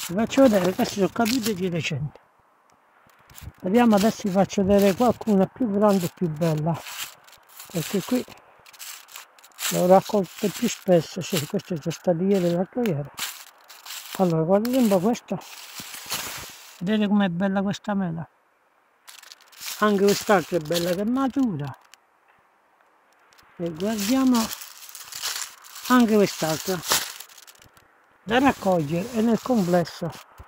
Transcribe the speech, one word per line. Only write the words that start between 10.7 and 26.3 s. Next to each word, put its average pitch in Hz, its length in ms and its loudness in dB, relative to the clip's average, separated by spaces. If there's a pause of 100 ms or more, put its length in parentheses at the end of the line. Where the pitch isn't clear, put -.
sì, 151 260 -4
queste 185 340 -6
sono 165 120 -6
state 175 300 -2
ieri 190 240 2
e 170 80 0
l'altro 190 280 -4
ieri. 143 280 -2 (1080)
Allora, 165 240 2
guardate 208 340 2
un 240 120 4
po' 196 100 4
questa. 202 400 -2 (1400)
Vedete 208 300 0
com'è 202 200 2
bella 190 320 0
questa 196 340 -4
mela? 170 320 -4 (1500)
Anche 208 240 2
quest'altra 190 520 2
è 165 40 2
bella 170 320 -2
che 185 100 -4
è - 20 -4
matura. 233 720 -2 (1800)
E 170 140 -6
guardiamo 220 680 0 (1500)
anche 240 260 6
quest'altra. 175 640 0 (1500)